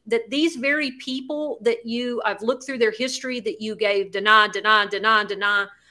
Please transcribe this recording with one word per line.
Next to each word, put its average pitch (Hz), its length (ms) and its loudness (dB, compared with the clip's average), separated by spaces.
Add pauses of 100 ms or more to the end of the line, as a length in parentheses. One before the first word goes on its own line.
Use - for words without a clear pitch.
that 226 240 -2
these 311 260 0
very 277 360 -2
people 285 720 -6
that 233 220 0
you, 240 380 -4
I've 202 180 -2
looked 262 240 -2
through 262 120 -6
their 214 160 2
history, 254 480 -6
that 214 180 -6
you 214 160 -6
gave 196 360 0
deny, 208 360 6
deny, 202 380 2
deny, 208 400 2
deny 202 420 -2 (220)